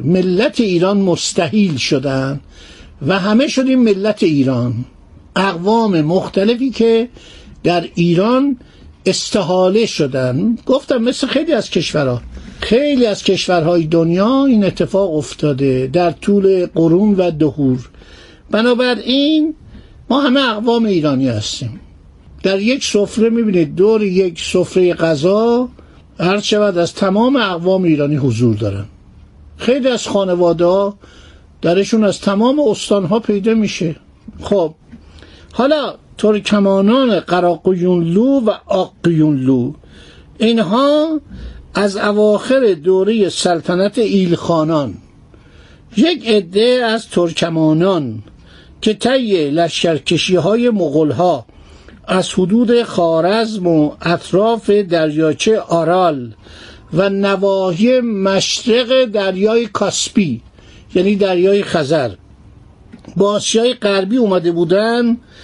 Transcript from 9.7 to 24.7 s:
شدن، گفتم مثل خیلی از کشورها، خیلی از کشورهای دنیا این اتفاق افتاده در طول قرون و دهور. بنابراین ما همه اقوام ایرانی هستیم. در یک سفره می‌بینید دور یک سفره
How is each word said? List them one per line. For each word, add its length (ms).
شدن، 800
گفتم 320
مثل 300
خیلی 260
از 160
کشورها، 520
خیلی 460
از 180
کشورهای 600
دنیا 600
این 200
اتفاق 500
افتاده 800
در 180
طول 540
قرون 500
و 160
دهور. 580
بنابراین 1040
ما 120
همه 280
اقوام 360
ایرانی 420
هستیم. 520
در 160
یک 240
سفره 460
می‌بینید 460
دور 280
یک 380
سفره 520